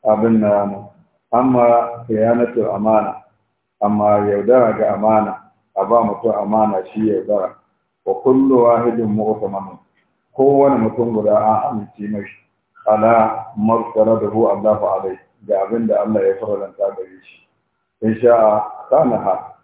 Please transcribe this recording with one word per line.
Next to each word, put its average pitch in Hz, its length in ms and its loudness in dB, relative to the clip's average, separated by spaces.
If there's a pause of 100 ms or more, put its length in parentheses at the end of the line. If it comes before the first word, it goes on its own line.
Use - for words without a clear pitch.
abin 110 360 2
nan, 101 480 -2 (440)
amma 120 720 2
khiyanatul 117 680 0
amana, 107 480 -2 (580)
amma 104 480 2
yaudara 107 500 2
ga 107 160 0
amana, 107 560 -2 (260)
a 98 80 -2
ba 117 180 2
mutum 107 320 -4
amana 104 480 -2 (100)
shi 110 160 -6
yaudara. 95 460 -2 (500)
Wa 98 180 -2
kullu 131 440 4
wahidin 117 400 0
mu'tamanun. 107 720 -4 (580)
Kowane 139 420 4
mutum 113 360 -2
guda 104 220 2
an 107 260 2 (240)
amince 104 240 -14
mai 101 160 -8 (600)
ala 110 600 2 (100)
martaradahu 110 960 0
Allahu 101 360 0
alai, 95 320 -4 (280)
ga 98 160 -2
abin 113 240 -4
da 101 160 0
Allah 107 240 -2
ya 98 140 0
faranta 98 560 -6
gare 92 260 -16
shi. - 240 -20 (560)
In 110 160 0
sha'a 107 720 0
khanaha 110 720 -2